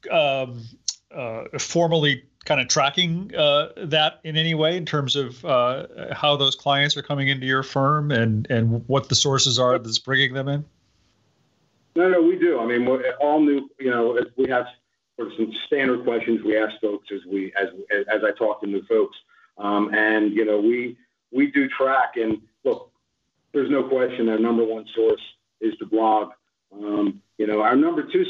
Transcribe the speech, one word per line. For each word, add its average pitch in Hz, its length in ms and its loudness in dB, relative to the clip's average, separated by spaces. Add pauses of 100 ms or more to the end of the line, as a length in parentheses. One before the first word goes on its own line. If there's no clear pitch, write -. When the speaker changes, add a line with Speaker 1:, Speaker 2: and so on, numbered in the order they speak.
(120)
Speaker 1:
um, 135 500 0 (480)
uh, 117 340 -10 (140)
formally 160 680 0 (200)
kind 143 160 0
of 123 80 -4
tracking, 170 680 0
uh, 147 400 2
that 151 480 -2
in 156 120 -6
any 160 180 0
way 156 220 2
in 170 80 -6
terms 139 320 -2
of, 123 300 -6
uh, 127 400 0 (260)
how 147 240 0
those 135 180 0
clients 143 400 0
are 139 80 -8
coming 139 260 -2
into 131 180 -2
your 135 160 0
firm 147 480 0
and, 113 400 2
and 117 360 0
what 135 220 0
the 127 60 0
sources 135 440 0
are 127 200 2
that's 110 200 -6
bringing 135 360 0
them 135 140 -4
in? 147 160 -4 (1300)
Speaker 2:
No, 180 140 4
no, 180 120 4
we 175 160 4
do. 151 240 2
I 113 60 -2
mean, 120 180 0
we're, 127 360 0
all 147 200 2
new, 143 380 2
you 131 120 -2
know, 117 280 2 (180)
we 131 140 2
have 123 160 0 (500)
sort 113 120 -8
of 104 100 -14
some 110 140 -2 (140)
standard 127 380 0
questions 113 380 0
we 107 160 2
ask 107 240 0
folks 104 320 -4
as 95 100 -8
we, 95 340 -6
as, 95 100 0 (440)
as 104 120 0
I 104 80 2
talk 107 280 -2
to 104 60 -6
new 98 200 -4
folks. 110 300 0 (400)
Um, 104 380 -2
and, 107 400 2
you 110 100 2
know, 107 140 2
we, 120 400 0 (320)
we 139 200 2
do 139 180 2
track, - 480 0
and 110 260 -2 (220)
look, - 260 -2 (600)
there's 139 180 0
no 135 140 2
question 123 440 0
our 110 100 0
number 117 260 2
one 110 200 -4 (100)
source 113 280 2 (400)
is 110 180 0
the 107 60 -8
blog. 110 460 2 (420)
Um, 104 480 -2 (160)
you 107 80 0
know, 107 160 0
our 120 140 4
number 156 260 2
two 180 280 0